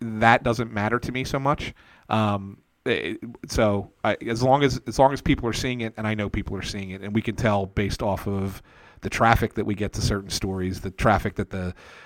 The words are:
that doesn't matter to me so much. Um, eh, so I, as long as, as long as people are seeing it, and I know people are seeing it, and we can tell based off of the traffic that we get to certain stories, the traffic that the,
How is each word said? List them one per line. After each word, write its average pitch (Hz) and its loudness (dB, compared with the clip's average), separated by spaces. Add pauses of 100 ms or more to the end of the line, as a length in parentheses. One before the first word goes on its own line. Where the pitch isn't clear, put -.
(200)
that 117 6
doesn't 117 0
matter 107 0
to - -6
me 127 -4
so 139 -4
much. 139 -2 (360)
Um, 101 0 (320)
eh, 85 -2 (320)
so 101 0 (120)
I, 107 2 (120)
as 117 -2
long 135 6
as, 127 2
as 117 0
long 139 6
as 131 -6
people 127 0
are 110 0
seeing 123 -4
it, 113 -4
and 107 -4
I 107 0
know 104 -2
people 101 -4
are 92 -8
seeing 98 -8
it, 95 -12
and 101 -6
we 110 2
can 107 -4
tell 104 2
based 98 -2
off 98 -2
of 98 -4 (400)
the 95 -6
traffic 113 4
that 107 -4
we 104 -2
get 98 -4
to 104 -6
certain 98 0
stories, 92 -4
the 95 -8
traffic 104 2
that 101 -4
the, 90 -6 (320)